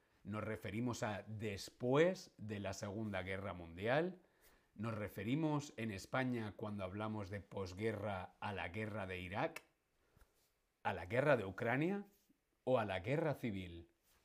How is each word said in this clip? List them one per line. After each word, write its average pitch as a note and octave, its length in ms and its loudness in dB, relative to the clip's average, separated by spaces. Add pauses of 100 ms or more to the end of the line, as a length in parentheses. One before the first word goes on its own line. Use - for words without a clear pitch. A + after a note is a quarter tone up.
(240)
¿Nos G#2 200 -2
referimos G2+ 600 -2
a G2 240 -2
después B2 1080 2
de G#2+ 220 -6
la G2 140 -2
Segunda G2+ 500 -2
Guerra F#2+ 300 -2
Mundial? G#2+ 640 0 (560)
¿Nos A2 180 0
referimos C#3 840 0
en A2+ 140 -2
España, A#2+ 640 0
cuando G#2 260 -2
hablamos G#2 460 -2
de G2+ 100 -4
posguerra, G2 1040 -2
a G#2 100 -2
la F2+ 160 -2
guerra G#2 400 -4
de F2+ 140 -4
Irak? G#2+ 420 -2 (1200)
¿A G#2 100 2
la E2+ 120 -4
guerra B2+ 320 6
de G2 80 0
Ucrania? C#3 600 2 (600)
¿O B2+ 140 6
a G#2+ 60 2
la F#2+ 140 0
guerra C#3+ 340 2
civil? F#2 540 -4 (380)